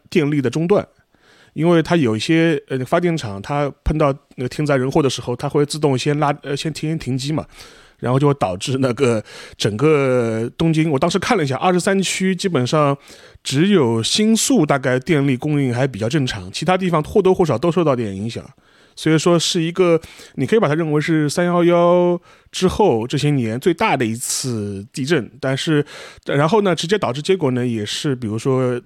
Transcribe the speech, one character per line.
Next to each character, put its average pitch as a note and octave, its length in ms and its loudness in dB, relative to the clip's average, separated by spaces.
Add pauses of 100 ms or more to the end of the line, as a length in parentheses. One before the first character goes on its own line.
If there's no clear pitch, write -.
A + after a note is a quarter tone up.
电 D3 220 2
力 D3 100 0
的 B2+ 80 0
中 D#3 200 -2
断， G3 200 2 (680)
因 D#3+ 160 0
为 E3 120 6
它 E3+ 140 0
有 A#2 200 2
一 A2 40 -2
些， E3 480 2
呃， C3+ 180 -6
发 F3 140 0
电 F3 180 0
厂 G2+ 240 -8
它 C#3+ 320 -4 (100)
碰 D#3 140 0
到 C#3+ 160 2 (220)
那 B2+ 80 -8
个 B2 40 -4
天 D#3 160 -4
灾 C#3+ 140 2
人 C3 140 0
祸 D#3+ 100 2
的 C3+ 80 2
时 - 100 -4
候， A#2+ 160 -6
它 C#3+ 140 -6
会 D3 160 2
自 D3+ 140 -10
动 C#3+ 180 2
先 D3 220 -2
拉， D3 120 0 (120)
呃， C#3+ 120 -6
先 D#3+ 160 -6
停， D#3 240 -6
停 C3 220 -6
机 C3+ 140 -6
嘛， B2+ 120 -4 (540)
然 B2 160 -2
后 C3 60 2
就 D3 80 4
会 C#3+ 80 4
导 F#2+ 200 -2
致 C3 220 -4
那 C3 160 0
个 A#2 300 0 (340)
整 G#2 180 0
个 B2 800 2
东 E3 160 0
京， D#3 200 2
我 C3+ 80 0
当 F3+ 100 2
时 F#3+ 80 -2
看 A3+ 180 0
了 E3+ 80 0
一 C#3 40 -2
下， - 100 -4
二 F#3 160 2
十 F3+ 60 2
三 G3 240 0
区 F#3 320 -2
基 G3 120 -4
本 B2+ 200 0
上 D3 280 2 (460)
只 D#3 280 0
有 A#2 340 2
新 A3 340 2
宿 A3+ 260 2
大 D3 140 2
概 C3 220 0
电 C#3+ 280 0
力 C3 80 2
供 D3+ 240 -2
应 B2+ 140 0
还 B2+ 140 0
比 A#2+ 100 -8
较 A2 100 -4
正 C#3+ 160 0
常， G2 280 -8
其 - 120 -8
他 F#3 140 2
地 F#3+ 100 -2
方 E3 140 0
或 - 180 0
多 F#3 140 4
或 F#3+ 100 2
少 C#3 140 2
都 E3 140 0
受 F3 120 0
到 C#3+ 120 2
点 G#2+ 200 -6
影 G#2 140 -6
响。 F2+ 180 -12 (500)
所 D#3 140 0
以 D#3+ 80 4
说 F3 180 4
是 E3 240 0
一 E3+ 120 -4
个， F3 260 4 (360)
你 C3+ 100 -2
可 G#3+ 100 0
以 A3+ 40 4
把 F3 100 2
它 D3 40 2
认 D#3 200 -2
为 D3+ 80 2
是 D3+ 280 0
三 F3 160 0
幺 F3 200 2
幺 F3 520 4 (320)
之 - 160 -4
后 C#3+ 400 2
这 C#3+ 120 -4
些 C#3+ 120 0
年 A#2+ 300 0
最 E3+ 140 2
大 F3+ 240 0
的 B2+ 80 0
一 A2 100 -2
次 G#2+ 760 -6
地 - 100 -8
震， C#3 260 0 (120)
但 C3+ 160 -2
是， D3 280 0 (380)
然 C#3+ 240 0
后 G#3+ 140 4
呢， F#3+ 120 2
直 D#3+ 140 -4
接 G#3 100 0
导 A#2+ 140 -2
致 C#3 100 -6
结 F#3 140 2
果 D3+ 160 -2
呢， B2 160 -2
也 A2 180 -4
是 C#3 300 -4
比 B2 100 -10
如 G#2+ 140 -4
说， B2+ 460 -2